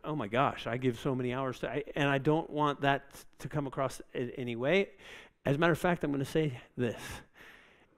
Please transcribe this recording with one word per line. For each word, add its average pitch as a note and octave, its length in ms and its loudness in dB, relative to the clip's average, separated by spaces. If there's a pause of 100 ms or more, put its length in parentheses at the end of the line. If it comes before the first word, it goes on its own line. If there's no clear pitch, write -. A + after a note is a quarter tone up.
"Oh D3+ 140 -4
my B2 100 -2
gosh, A#2 400 2
I A#2+ 120 -2
give B2+ 200 0
so C#3 160 0
many B2+ 180 -2
hours C3 280 -4
to," C#3 100 -4
I, C3+ 140 -4 (100)
and C#3+ 140 4
I C#3 100 4
don't D3+ 320 2
want D3 300 0
that C#3 240 2 (340)
to C#3+ 100 -8
come C#3+ 200 -2
across C3 340 -4 (120)
in B2 160 -4
any A#2+ 260 -4
way. D#3+ 320 2 (560)
As C#3 100 4
a C#3+ 60 0
matter E3 120 6
of D3 60 2
fact, F3 240 2
I'm D3 80 0
gonna C#3 140 0
say C#3+ 340 0 (180)
this. A#2+ 240 0 (960)